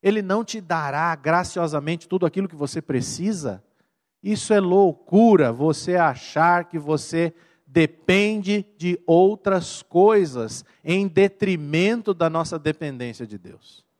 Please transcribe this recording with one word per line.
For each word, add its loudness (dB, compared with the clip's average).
Ele 0
não -4
te -12
dará -4
graciosamente -4
tudo -2
aquilo -4
que -14
você -8
precisa? -6
Isso -2
é 4
loucura, 4
você -2
achar 2
que -12
você -4
depende 0
de -4
outras 2
coisas 0
em 0
detrimento 0
da 0
nossa -4
dependência -8
de -16
Deus. -20